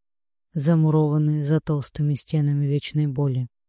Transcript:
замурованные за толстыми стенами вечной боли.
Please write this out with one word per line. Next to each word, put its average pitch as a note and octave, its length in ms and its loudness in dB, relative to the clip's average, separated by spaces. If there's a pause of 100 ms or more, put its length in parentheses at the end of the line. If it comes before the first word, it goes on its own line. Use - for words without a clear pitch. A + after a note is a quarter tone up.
(540)
замурованные D3+ 920 2
за D3+ 160 0
толстыми D3 560 -2
стенами C#3+ 500 -2
вечной D3 420 -2
боли. C3 400 -2 (220)